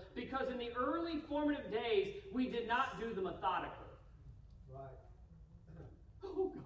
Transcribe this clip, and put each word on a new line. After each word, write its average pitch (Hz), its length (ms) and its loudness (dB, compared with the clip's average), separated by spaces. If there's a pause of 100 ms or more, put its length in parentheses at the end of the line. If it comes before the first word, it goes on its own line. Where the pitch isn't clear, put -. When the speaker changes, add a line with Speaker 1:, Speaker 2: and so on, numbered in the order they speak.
(140)
Speaker 1:
because 254 340 0
in 247 100 0
the 233 180 -2
early 320 420 2 (100)
formative 294 440 4
days, 233 420 4 (180)
we 254 160 4
did 226 200 0
not 254 320 4
do 226 120 -2
the 190 80 0
methodical. 180 680 0 (840)
Speaker 2:
Right. 135 140 -10 (1400)
Speaker 1:
"Oh, 381 300 2 (140)